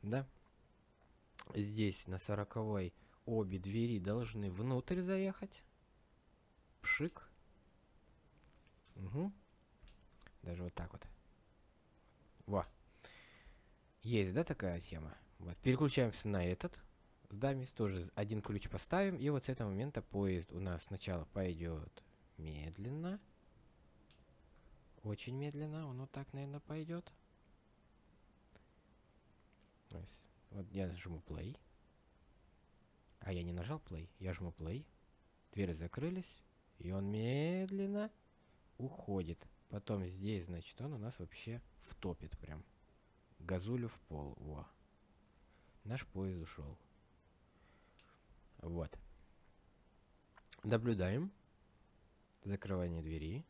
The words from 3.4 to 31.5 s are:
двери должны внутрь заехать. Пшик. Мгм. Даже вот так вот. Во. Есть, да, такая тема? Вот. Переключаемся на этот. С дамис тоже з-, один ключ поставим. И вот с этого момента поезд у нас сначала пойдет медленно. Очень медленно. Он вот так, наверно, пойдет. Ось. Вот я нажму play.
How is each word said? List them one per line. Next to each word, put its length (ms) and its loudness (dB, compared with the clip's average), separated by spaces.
двери 400 2
должны 500 0
внутрь 520 2
заехать. 600 0
Пшик. 480 2
Мгм. 380 0
Даже 220 -4
вот 100 -4
так 200 -4
вот. 120 -14
Во. 200 2
Есть, 300 4
да, 100 4
такая 360 0
тема? 340 -8
Вот. 180 -6
Переключаемся 720 6
на 160 6
этот. 340 2
С 60 -8
дамис 340 2
тоже 320 2
з-, 120 -6
один 260 2
ключ 280 -2
поставим. 480 2
И 120 2
вот 160 4
с 40 0
этого 200 2
момента 320 0
поезд 520 2
у 60 -2
нас 260 0
сначала 480 -2
пойдет 680 0
медленно. 840 -4
Очень 320 -2
медленно. 520 -2
Он 120 -6
вот 120 -6
так, 220 -8
наверно, 260 -4
пойдет. 520 -6
Ось. 360 -14
Вот 200 -8
я 160 2
нажму 400 -4
play. 300 -4